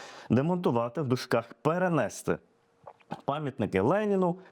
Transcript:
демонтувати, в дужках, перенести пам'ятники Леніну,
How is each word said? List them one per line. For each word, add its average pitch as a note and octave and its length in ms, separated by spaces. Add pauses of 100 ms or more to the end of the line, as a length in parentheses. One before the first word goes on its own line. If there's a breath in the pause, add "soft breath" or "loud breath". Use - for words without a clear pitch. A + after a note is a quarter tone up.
(300 loud breath)
демонтувати, C#3+ 720
в C3+ 60
дужках, A#2+ 540
перенести D3+ 760 (880)
пам'ятники B2 560
Леніну, F#3 560 (160 loud breath)